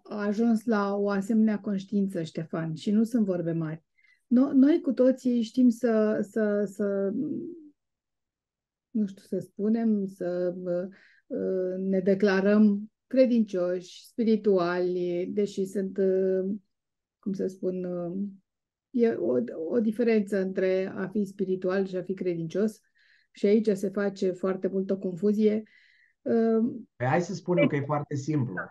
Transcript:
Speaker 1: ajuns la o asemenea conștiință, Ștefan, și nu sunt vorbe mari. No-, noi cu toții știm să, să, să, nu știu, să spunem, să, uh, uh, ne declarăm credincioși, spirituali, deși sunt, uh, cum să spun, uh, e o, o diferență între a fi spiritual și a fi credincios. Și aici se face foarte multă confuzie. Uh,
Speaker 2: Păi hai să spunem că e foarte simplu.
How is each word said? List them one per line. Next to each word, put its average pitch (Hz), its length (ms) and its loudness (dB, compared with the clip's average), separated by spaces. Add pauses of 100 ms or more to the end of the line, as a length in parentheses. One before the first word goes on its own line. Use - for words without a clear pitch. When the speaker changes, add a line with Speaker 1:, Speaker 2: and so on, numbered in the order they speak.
Speaker 1:
ajuns 214 640 0
la 202 300 0
o 202 140 -2
asemenea 208 520 2
conștiință, 190 640 -4
Ștefan, 165 520 -6
și - 160 -6
nu 220 140 2
sunt 220 200 0
vorbe 175 280 -2
mari. 160 300 -4 (460)
No-, 262 240 4
noi 285 280 6
cu 269 120 -2
toții 254 500 2
știm 247 260 4
să, 220 500 2 (120)
să, 208 340 0
să, 196 480 -2 (1800)
nu 214 160 -2
știu, - 160 -14
să 190 160 -6
spunem, 214 680 -2
să, 180 500 -4
uh, 180 320 -4 (380)
uh, 190 520 -4
ne 190 220 0
declarăm 202 920 4 (140)
credincioși, 214 1000 0
spirituali, 180 1300 0
deși 202 320 -2
sunt, 190 340 -6
uh, 190 560 0 (640)
cum 196 140 -6
să 190 140 -4
spun, 185 380 -6
uh, 175 280 -6 (760)
e 233 180 2
o, 247 300 0 (320)
o 240 100 2
diferență 214 580 0
între 190 580 0
a 185 120 -6
fi 208 160 -2
spiritual 190 640 -2
și 185 100 -8
a 180 60 -4
fi 185 120 -6
credincios. 180 680 -4 (500)
Și - 160 -2
aici 220 220 4
se 196 200 -2
face 196 420 -2
foarte 185 380 -4
multă 190 280 -2
confuzie. 208 680 0 (580)
Uh, 226 520 0 (240)
Speaker 2:
Păi 123 100 -2
hai 160 140 2
să 180 140 -6
spunem 175 320 2
că 147 100 0
e 135 80 -2
foarte 147 300 -4
simplu. 131 400 -2 (160)